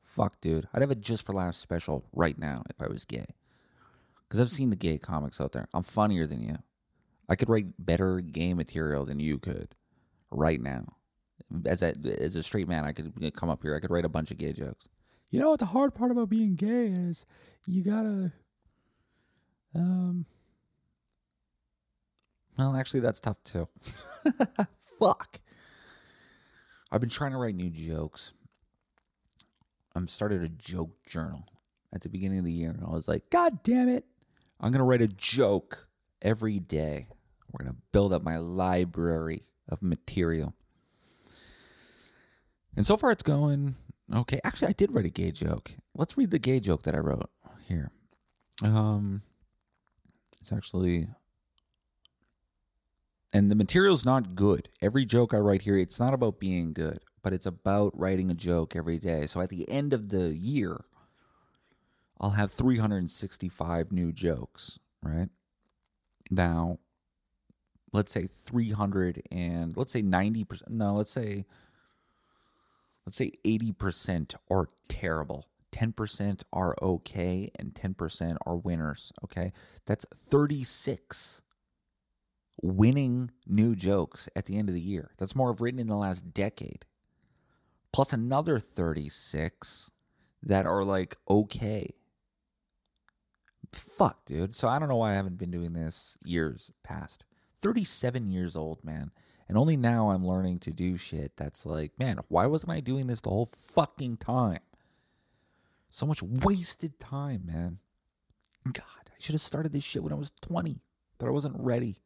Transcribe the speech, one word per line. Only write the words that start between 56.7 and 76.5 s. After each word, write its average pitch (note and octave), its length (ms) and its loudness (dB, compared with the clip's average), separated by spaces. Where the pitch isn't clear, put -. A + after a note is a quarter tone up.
good, D#2 260 -2
but F#2+ 120 0
it's F2+ 120 -4
about G2 520 2
writing F#2+ 320 2
a F2 40 2
joke E2+ 420 0
every E2 240 -2
day. D#2+ 280 0
So F2 140 -4
at F#2 80 -2
the F2 200 -8
end C#3+ 240 0
of G#2+ 160 -2
the F2+ 240 2
year, F#2 520 -2
I'll G2+ 120 2
have G#2 200 2
three B2+ 260 4
hundred G#2 320 0
sixty-five E2+ 840 -4
new F2 200 2
jokes, - 680 -4
right? E2 280 -2
Now, E2+ 500 2
let's G2+ 200 2
say F#2 160 -2
three A#2 440 -2
hundred G2 600 0
and, E2+ 440 -2
let's - 160 -2
say A#2 100 0
ninety G2+ 420 2
percent, - 280 -12
no, G#2 240 2
let's G#2 160 0
say, G#2 340 -4
let's - 120 -10
say - 140 -2
eighty A2 260 2
percent F2+ 640 -2
are F2+ 180 4
terrible. D#2+ 600 -4
Ten A2+ 220 -2
percent G2+ 580 -4